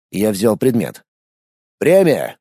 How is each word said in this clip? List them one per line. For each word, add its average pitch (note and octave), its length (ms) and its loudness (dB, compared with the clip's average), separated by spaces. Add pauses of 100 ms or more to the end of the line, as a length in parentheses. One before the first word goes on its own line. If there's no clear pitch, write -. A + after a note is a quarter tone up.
Я G#2 220 -2
взял G#2 240 0
предмет. A#2 480 -2 (720)
«Премия! D3+ 640 0